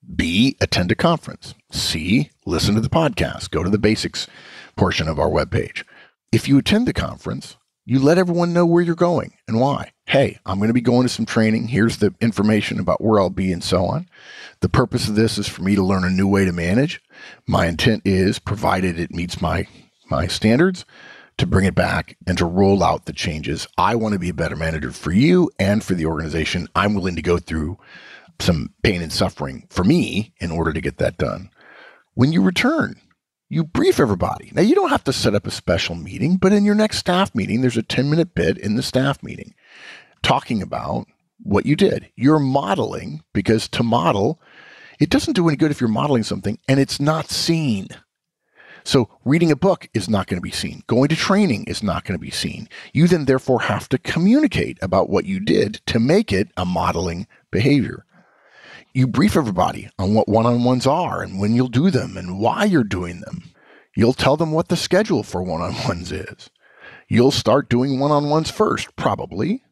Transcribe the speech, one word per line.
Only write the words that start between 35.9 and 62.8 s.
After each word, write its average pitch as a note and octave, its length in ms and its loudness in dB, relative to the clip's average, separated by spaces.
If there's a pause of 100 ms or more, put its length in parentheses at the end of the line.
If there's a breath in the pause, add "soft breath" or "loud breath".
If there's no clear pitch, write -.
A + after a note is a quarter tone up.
meeting, G2 420 -2
but F#3+ 160 4
in G3+ 140 4
your G#3 80 4
next G#3+ 240 0
staff F#3 360 0
meeting, D#3+ 280 -2
there's B2 160 2
a A2 40 -2
ten-minute D3+ 520 0
bit F#2+ 240 0
in G#2 180 -2
the B2+ 60 -2
staff C3+ 400 -2
meeting - 320 -14 (680 loud breath)
talking B2 380 0
about B1+ 460 -6 (320)
what G2+ 260 0
you - 100 2
did. - 400 0
You're D3 260 4
modeling, C3+ 840 -2 (100)
because A2 360 0
to - 140 -2
model, A#2 560 0 (600 loud breath)
it D3 80 2
doesn't D4+ 240 0
do F3+ 160 2
any D3+ 80 0
good D#3 140 2
if C#3+ 100 -4
you're A#2+ 80 0
modeling B2 360 2
something G2 340 -6 (100)
and C3+ 100 4
it's C3+ 220 0
not D3+ 300 -2
seen. D3 580 -2 (960 loud breath)
So B2+ 240 2 (160 soft breath)
reading E3 260 4
a D3 60 2
book F#3 380 0
is G2 160 -4
not G2 160 0
gonna F#2 160 -4
be - 80 -8
seen. - 360 -10
Going B2+ 220 2
to D#3+ 80 0
training F#3+ 480 0
is - 180 -8
not F2 220 -2
gonna F#2 140 -6
be - 120 -12
seen. - 380 -8 (240 loud breath)
You D#3+ 140 4
then E3+ 180 2
therefore C3 380 2
have - 260 -4
to - 100 0
communicate A3 840 0
about - 260 0
what - 160 0
you - 160 -4
did - 460 0
to - 120 -2
make D#3 360 2
it F#2+ 140 0 (100)
a F2+ 80 -2
modeling F2 600 -4 (240 soft breath)
behavior. B2+ 540 0 (880 loud breath)
You C3 120 2
brief A2 300 2
everybody F#2+ 600 -2
on F#2+ 160 0
what A2 140 2
one-on-ones A#2+ 580 2
are C#3 360 0
and F#2 160 -10
when G#2 160 0
you'll B2+ 140 2
do C3+ 220 2
them A2+ 260 -2
and F#2 240 -8
why A#2 240 0
you're F3+ 180 4